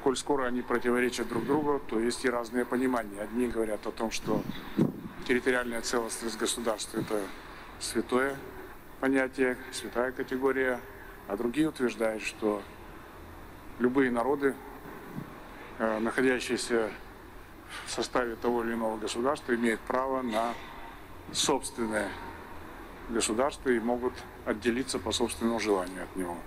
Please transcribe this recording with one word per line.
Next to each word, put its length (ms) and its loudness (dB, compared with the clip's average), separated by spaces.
коль 120 6
скоро 300 2
они 160 2
противоречат 640 2
друг 180 0
другу, 440 4
то 100 2
есть 260 2
и 40 6
разные 340 0
понимания. 580 2
Одни 260 2
говорят 400 0
о 40 -4
том, 200 -2
что 320 0
территориальная 540 2
целостность 580 0
государства — 600 0
это 220 0
святое 560 2
понятие, 580 4
святая 400 0
категория, 680 2
а 100 -2
другие 320 2
утверждают, 540 0
что 400 0
любые 300 6
народы, 460 2
э, 220 2
находящиеся 920 2
в 60 -8
составе 440 0
того 280 2
или 100 0
иного 240 0
государства, 560 0
имеют 280 2
право 420 0
на 300 0
собственное 760 0
государство 600 2
и 100 6
могут 340 0
отделиться 520 0
по 140 -2
собственному 480 2
желанию 440 2
от 120 -10
него. 320 -2